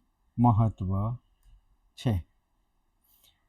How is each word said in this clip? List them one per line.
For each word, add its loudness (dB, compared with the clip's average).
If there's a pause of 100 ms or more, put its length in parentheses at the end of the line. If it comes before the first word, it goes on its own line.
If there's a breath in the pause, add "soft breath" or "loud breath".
(380)
મહત્વ 2 (1040)
છે. -2 (1300)